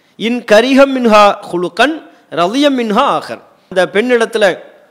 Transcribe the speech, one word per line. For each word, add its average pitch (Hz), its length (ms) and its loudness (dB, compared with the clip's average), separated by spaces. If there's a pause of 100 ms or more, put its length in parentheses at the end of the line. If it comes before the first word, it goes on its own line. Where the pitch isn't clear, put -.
(160)
"இன் 226 360 -6
கரிஹம் 262 440 4
மின்ஹா 214 400 4 (160)
ஹுலுகன் 180 440 -2 (360)
ரலியம் 247 480 0
மின்ஹா 226 260 0 (120)
ஆகர்", 117 240 -10 (280)
அந்த 185 240 0
பெண்ணிடத்துல 220 640 0 (340)